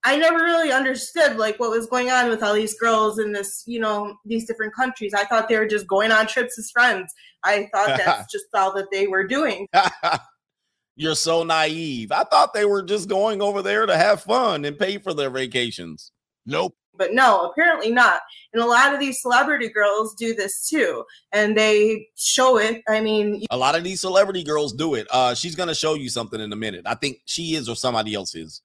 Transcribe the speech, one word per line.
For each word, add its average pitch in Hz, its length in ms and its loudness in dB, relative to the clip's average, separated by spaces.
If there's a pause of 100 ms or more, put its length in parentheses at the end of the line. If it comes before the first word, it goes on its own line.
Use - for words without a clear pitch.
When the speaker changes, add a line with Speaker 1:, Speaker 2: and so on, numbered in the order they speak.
Speaker 1:
I 277 120 2
never 330 180 4
really 330 340 2
understood, 269 680 0
like, 214 200 -2
what 233 120 0
was 226 160 -2
going 247 240 -2
on 247 180 2
with 220 140 -2
all 208 100 2
these 214 260 0
girls 220 400 2
in 208 140 -2
this, 202 320 -6
you 233 160 -6
know, 208 340 -2 (120)
these 226 200 -4
different 220 280 -8
countries. 247 400 -4
I 202 100 0
thought 226 240 0
they 233 80 2
were 214 100 0
just 208 200 -4
going 208 260 2
on 220 140 4
trips 240 320 -4
as 220 120 -10
friends. 214 440 0 (280)
I 202 320 0
thought 208 120 2
Speaker 2:
<laughs> 180 180 0
Speaker 1:
that's - 260 -2
just 202 140 -8 (100)
all 190 200 2
that 196 180 -6
they 196 140 0
were 190 200 0
doing. 220 460 -2
Speaker 2:
<laughs> - 1200 -2
You're 151 180 -2
so 165 280 2
naive. 156 720 -2
I 170 120 0
thought - 280 4
they 208 140 0
were 202 160 0
just 190 260 -4
going 202 320 0
over 202 220 0
there 208 240 2
to 180 100 2
have 190 260 4
fun 196 440 0
and 147 120 -8
pay 202 200 -2
for 175 160 -6
their 139 160 -2
vacations. 120 800 -6 (320)
Nope. 160 300 -4 (180)
Speaker 1:
But 190 220 -2
no, 220 360 4
apparently 311 400 0
not. 233 300 4 (320)
And 226 100 0
a 233 40 2
lot 254 260 6
of 277 80 -4
these 269 220 -4
celebrity 240 480 2
girls 214 460 0
do 226 180 -2
this 196 340 -4
too. 175 360 0 (280)
And 208 240 2
they 214 580 2
show 254 440 2
it. 226 280 -2
I 220 140 0
mean, 208 500 -2
Speaker 2:
A 120 60 -4
lot 131 180 2
of 170 100 -2
these 185 180 -6
celebrity 190 420 2
girls 147 300 -2
do 147 220 -2
it. 107 140 -6
Uh, 123 240 2
she's 160 220 -6
gonna 170 180 -4
show 156 200 0
you 135 160 -6
something 113 300 -6
in 107 120 -8
a 107 40 -8
minute. 104 280 -8
I 117 100 -4
think 135 300 -6
she 165 300 -6
is 123 160 -6
or 113 40 -4
somebody 110 380 -2
else 98 220 -6
is. 80 300 -16